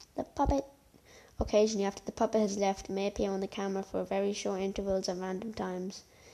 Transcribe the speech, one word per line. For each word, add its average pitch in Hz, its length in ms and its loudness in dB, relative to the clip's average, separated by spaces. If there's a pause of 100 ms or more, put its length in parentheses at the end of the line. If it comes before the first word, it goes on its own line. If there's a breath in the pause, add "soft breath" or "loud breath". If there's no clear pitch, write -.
(160)
The - 80 -4
puppet, 277 400 2 (760 loud breath)
occasionally 214 480 4
after - 200 -4
the - 80 -8
puppet - 260 2
has 202 180 2
left, 196 320 0
may 190 180 0
appear 202 240 0
on 190 100 -2
the 190 60 -2
camera 196 360 -2
for 185 220 -4
very 196 260 0
short 202 300 -2
intervals 196 480 0
at 180 80 -2
random 190 360 -4
times. 185 500 -6 (300 loud breath)